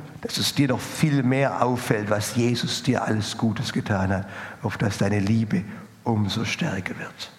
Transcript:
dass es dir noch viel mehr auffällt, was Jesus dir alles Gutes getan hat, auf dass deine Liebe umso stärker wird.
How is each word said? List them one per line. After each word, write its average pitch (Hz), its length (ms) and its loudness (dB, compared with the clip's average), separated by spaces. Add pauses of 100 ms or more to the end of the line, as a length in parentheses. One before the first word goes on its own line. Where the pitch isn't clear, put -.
(220)
dass - 160 -6
es - 160 -2
dir 143 140 4
noch 123 120 0
viel 143 440 2
mehr 127 420 2
auffällt, 123 460 2
was 104 240 0
Jesus 120 480 2
dir 120 200 2
alles 107 340 0
Gutes - 360 0
getan 98 400 0
hat, 95 160 -2 (320)
auf 110 160 -4
dass 104 220 0
deine 104 200 2
Liebe 110 440 2 (400)
umso 107 420 0
stärker 98 540 -4
wird. - 400 -12